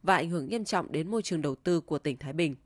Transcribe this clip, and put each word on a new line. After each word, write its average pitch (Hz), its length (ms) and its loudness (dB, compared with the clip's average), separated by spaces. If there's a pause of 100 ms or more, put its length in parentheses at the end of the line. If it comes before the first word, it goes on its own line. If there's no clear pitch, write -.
và 185 140 6
ảnh 165 140 0
hưởng 165 180 -2
nghiêm 220 160 -2
trọng - 280 -2
đến 160 180 -2
môi 220 120 0
trường 160 200 -2
đầu 143 120 0
tư 175 260 2
của 147 180 -4
tỉnh 135 180 -2
Thái 135 160 -10
Bình. 156 220 0 (120)